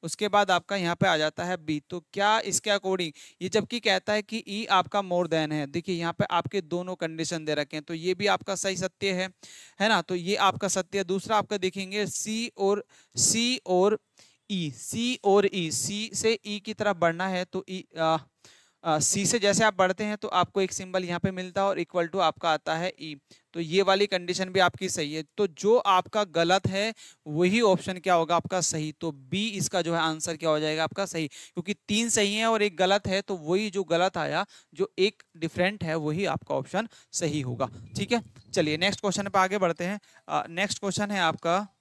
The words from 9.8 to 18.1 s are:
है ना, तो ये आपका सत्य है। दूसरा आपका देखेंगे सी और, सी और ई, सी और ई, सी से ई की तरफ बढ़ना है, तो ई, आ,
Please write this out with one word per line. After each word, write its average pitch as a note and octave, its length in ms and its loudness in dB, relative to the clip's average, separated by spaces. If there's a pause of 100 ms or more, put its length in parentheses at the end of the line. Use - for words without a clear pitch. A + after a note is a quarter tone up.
है G3+ 80 2
ना, G3+ 140 4
तो F#3 120 -4
ये F3+ 220 -2
आपका G3 320 2
सत्य F#3+ 300 -2
है। G3 60 0
दूसरा G3 320 -2
आपका G#3 200 0
देखेंगे G3 500 -4
सी A3 520 -6
और, G3 260 0 (320)
सी A#3+ 500 2
और F#3+ 320 4 (520)
ई, F3 200 -2
सी A#3 540 -4
और G3+ 300 6
ई, E3 160 -2
सी G#3 440 -4
से A3 320 0
ई G#3 140 -6
की G#3+ 140 -10
तरफ G#3 220 0
बढ़ना E3+ 320 0
है, F#3 160 -2
तो F#3+ 240 -8
ई, F#3 160 -8 (140)
आ, D#3+ 200 2 (680)